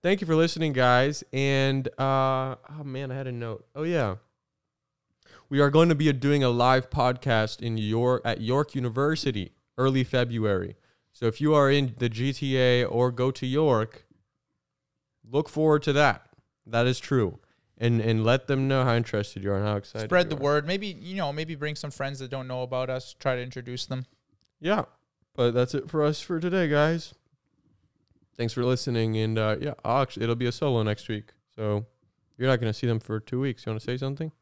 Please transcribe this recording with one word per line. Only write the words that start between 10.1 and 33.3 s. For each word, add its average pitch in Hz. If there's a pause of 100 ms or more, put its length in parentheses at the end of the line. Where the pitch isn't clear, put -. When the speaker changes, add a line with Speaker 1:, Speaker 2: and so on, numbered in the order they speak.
Speaker 1:
So -
if 113
you 151
are 143
in 139
the 120
G 120
T 135
A 123
or 123
go 127
to 131
York, 127 (1200)
look 139
forward 151
to 147
that. 135 (400)
That 117
is 127
true. 117 (360)
And, 117
and 110
let 123
them 135
know 135
how 120
interested 107
you 98
are 98
and 101
how 104
excited 107
Speaker 2:
Spread 180
Speaker 1:
you 151
Speaker 2:
the -
Speaker 1:
are. 139
Speaker 2:
word. 147
Maybe, 196
you 185
know, 156
maybe 156
bring 151
some 147
friends 139
that 131
don't 131
know 127
about 127
us. 131
Try 135
to 123
introduce 123
them. 131 (540)
Speaker 1:
Yeah, 190 (500)
but 120
that's 123
it 143
for 156
us 151
for 175
today, 175
guys. 151 (1200)
Thanks 117
for 123
listening. 117
And, 110
uh, 107
yeah, 147 (100)
I'll 127
actually, -
it'll 117
be 120
a 120
solo 127
next 107
week. 104 (240)
So 107 (520)
you're 127
not 123
gonna 110
see -
them 113
for 110
two 123